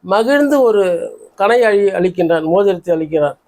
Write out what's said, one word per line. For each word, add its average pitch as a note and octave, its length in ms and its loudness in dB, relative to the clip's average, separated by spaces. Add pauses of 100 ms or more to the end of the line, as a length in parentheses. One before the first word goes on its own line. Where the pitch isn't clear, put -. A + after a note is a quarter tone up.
மகிழ்ந்து C#4 580 0
ஒரு G#3+ 220 2 (540)
கணையாழி G#3 540 2
அளிக்கின்றான், F3 540 -2
மோதிரத்தை F3+ 480 0
அளிக்கிறார். D#3 440 -2 (100)